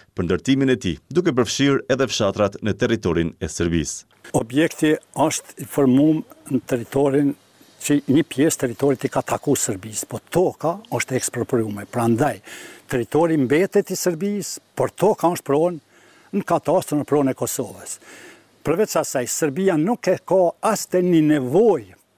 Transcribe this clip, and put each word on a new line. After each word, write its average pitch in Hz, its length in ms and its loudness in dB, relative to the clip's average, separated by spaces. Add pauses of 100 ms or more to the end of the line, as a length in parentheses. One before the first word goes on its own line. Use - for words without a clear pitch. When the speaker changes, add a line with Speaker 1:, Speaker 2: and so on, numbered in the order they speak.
(180)
Speaker 1:
për 90 80 -2
ndërtimin 131 480 2
e - 20 0
tij, 85 220 -2 (100)
duke 170 300 0
përfshirë 135 560 2
edhe 131 160 0
fshatrat 101 500 0
në 107 220 -2
territorin 87 580 0
e - 80 -6
Serbisë. 85 640 -4 (260)
Speaker 2:
Objekti 151 560 0 (240)
është - 480 -4
i - 20 -14
formuar 143 600 2 (260)
në 127 160 0
territorin 139 640 0 (500)
që 147 160 2 (140)
një 160 220 4
pjesë 151 320 0
territorit 131 420 0
i - 60 -8
ka 131 100 -2
taku 123 320 -2
Serbisë, 104 560 -6
po 113 80 -6
toka 165 540 -2 (180)
është 123 240 -4
e 117 60 -2
ekspropriuar. 110 640 -4
Prandaj, 117 540 0 (500)
territori 151 480 0
mbetet 170 560 0
i - 20 -6
Serbisë, 185 640 -4 (160)
por 127 160 -2
toka 175 400 2
është - 160 -6
pronë - 880 -4
në 196 160 -2
katastër, 151 480 0
në 135 80 -6
pronë 139 240 2
e - 80 -6
Kosovës. 104 560 -8 (680)
Përveç 170 380 -2
asaj, 135 260 -2
Serbia 165 480 0
nuk 170 320 0
e 185 160 2
ka 180 300 2 (100)
as 208 240 0
të 180 160 0
një 175 200 4 (100)
nevojë 143 640 2 (220)